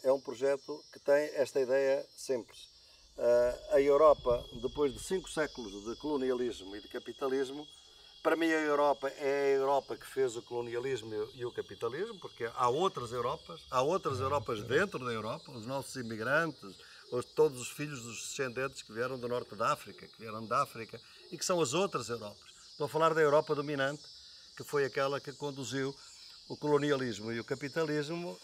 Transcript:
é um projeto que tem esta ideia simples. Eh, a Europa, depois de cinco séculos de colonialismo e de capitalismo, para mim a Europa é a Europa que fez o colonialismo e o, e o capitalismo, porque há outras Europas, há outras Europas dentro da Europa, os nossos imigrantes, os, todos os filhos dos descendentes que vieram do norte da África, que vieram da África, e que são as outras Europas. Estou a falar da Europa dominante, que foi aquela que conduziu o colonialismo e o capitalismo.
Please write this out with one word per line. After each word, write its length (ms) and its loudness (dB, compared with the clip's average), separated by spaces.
é 80 2
um 100 4
projeto 720 -4
que 60 -18
tem 380 4
esta 240 2
ideia 440 2
simples. 580 -6
Eh, 420 4
a 100 6
Europa, 640 6
depois 320 0
de 60 -10
cinco 320 -4
séculos 540 -6
de 160 -8
colonialismo 720 -2
e 60 -12
de 80 -18
capitalismo, 760 -4
para 100 4
mim 120 2
a 140 2
Europa 480 2
é 360 2
a 20 4
Europa 400 2
que 80 -14
fez 300 0
o 80 -8
colonialismo 720 -4
e 40 -2
o, 180 -2
e 80 -8
o 80 -4
capitalismo, 680 -6
porque 340 -8
há 160 2
outras 440 0
Europas, 480 -4
há 120 2
outras 360 0
Europas 460 -2
dentro 340 2
da 140 -4
Europa, 400 -6
os 120 -10
nossos 300 -6
imigrantes, 800 -2
os, 120 0
todos 360 2
os 100 -8
filhos 320 -8
dos 180 -10
descendentes 640 -4
que 100 -18
vieram 240 -4
do 120 -6
norte 260 -4
da 180 2
África, 360 -10
que 100 -20
vieram 260 -10
da 180 2
África, 380 -10
e 80 -10
que 60 -6
são 160 2
as 120 2
outras 360 0
Europas. 420 -10
Estou 140 -4
a 20 -2
falar 260 4
da 60 4
Europa 340 6
dominante, 480 -2
que 80 -12
foi 200 2
aquela 360 0
que 120 -10
conduziu 600 -4
o 80 -8
colonialismo 760 2
e 80 -4
o 60 -4
capitalismo. 1000 -4